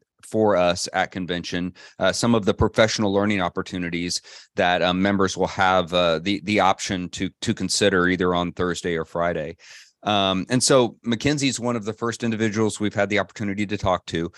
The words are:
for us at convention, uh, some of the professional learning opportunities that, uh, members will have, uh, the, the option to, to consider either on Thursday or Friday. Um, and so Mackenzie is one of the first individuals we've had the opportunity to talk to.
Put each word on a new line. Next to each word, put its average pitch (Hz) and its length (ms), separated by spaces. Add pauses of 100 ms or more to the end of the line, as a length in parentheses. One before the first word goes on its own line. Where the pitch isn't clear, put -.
(220)
for 104 340
us 87 360
at 92 200
convention, 90 600 (260)
uh, 92 100
some 120 240
of 104 120
the 104 80
professional 107 580
learning 101 280
opportunities 87 800 (360)
that, 90 260
uh, 90 120
members 95 420
will 90 100
have, 92 480
uh, 85 240
the, 95 260
the 104 140
option 92 520
to, 92 200 (120)
to 113 120
consider 92 540
either 90 260
on 87 160
Thursday 87 460
or 80 80
Friday. 85 520 (500)
Um, 98 440
and 123 120
so 127 400
Mackenzie 135 460
is 117 100
one 120 180
of 104 100
the 107 80
first 117 300
individuals 110 540
we've 104 140
had 101 160
the 101 100
opportunity 98 460
to 101 140
talk 90 300
to. 85 300